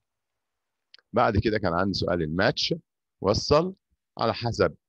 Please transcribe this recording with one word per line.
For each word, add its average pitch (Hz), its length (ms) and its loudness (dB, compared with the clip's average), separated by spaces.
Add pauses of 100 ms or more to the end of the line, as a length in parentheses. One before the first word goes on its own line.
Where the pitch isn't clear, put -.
(1120)
بعد 117 240 2
كده 104 220 2
كان 90 140 0
عندي 92 200 0
سؤال 85 280 -2
الماتش، 95 540 -2 (460)
وصل 147 520 2 (440)
على 113 160 0
حسب 101 420 -2 (140)